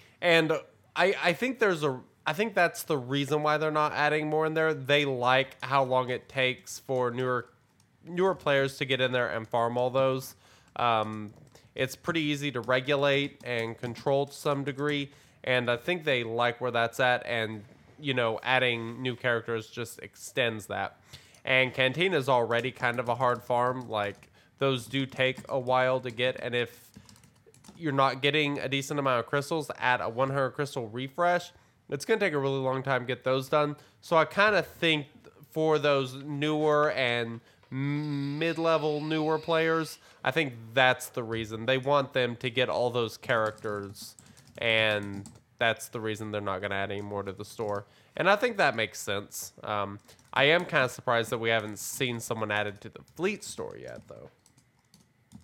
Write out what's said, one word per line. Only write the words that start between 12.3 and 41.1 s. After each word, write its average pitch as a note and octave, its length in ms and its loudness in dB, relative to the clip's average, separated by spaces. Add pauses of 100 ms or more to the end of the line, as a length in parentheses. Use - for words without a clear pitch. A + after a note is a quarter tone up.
to B2+ 80 -4
regulate C#3 840 2
and A#2 340 -4
control C#3 480 0
to C3+ 60 -18
some C#3+ 320 -2
degree, C#3+ 460 -4 (340)
and B2 260 2
I A#2+ 60 2
think E3+ 280 -4
they C3 200 2
like A#2 360 0
where B2 120 -2
that's A#2 260 0
at, B2 260 2
and, A2 380 -4 (380)
you C#3+ 140 -2
know, A2+ 280 2
adding A#2+ 580 0
new B2+ 140 -4
characters A#2 540 -2
just - 320 -12
extends A2 680 -4
that. G2 320 -6 (460)
And B2+ 280 2
Cantina D3+ 440 0
is C3+ 120 0
already A#2+ 440 2
kind A#2+ 260 -2
of A#2+ 100 -4
a A#2+ 60 0
hard B2 280 0
farm. B2 460 -2
Like, G#2 420 -4 (280)
those C3+ 280 0
do C3+ 200 -4
take C3 320 0 (100)
a C#3 100 -2
while B2+ 420 2
to B2 100 -6
get, B2 300 -2
and A#2+ 140 -6
if - 360 -6 (840)
you're D#3+ 160 -2
not C3+ 300 2
getting C#3+ 360 2
a - 100 -4
decent C#3 300 -2
amount C3+ 220 2
of A#2 60 -6
crystals C#3+ 520 -2
at B2 220 2
a F2 80 -4
one B2 220 0
hundred C3+ 200 0
crystal C3+ 380 -6
refresh, E3+ 640 -2 (360)
it's C#3 160 -6
gonna A3+ 140 2
take G3 140 0
a D3 60 -2
really C3+ 200 0
long C3 240 -2
time C3 200 0
to A#2+ 40 -10
get B2 160 -4
those C3 260 0
done. D3 280 2 (240)
So - 160 0
I D#3+ 80 6
kinda G3+ 380 4
think D3+ 440 0 (460)
for D#3 260 2
those C#3 360 2
newer D3+ 760 2
and A#2 500 0 (300)
m-, C#3+ 680 -2
mid-level D#3 600 0
newer D#3 380 0
players. D#3+ 600 0 (260)
I B2+ 60 0
think C#3 240 0 (200)
that's B2+ 340 4
the - 140 -6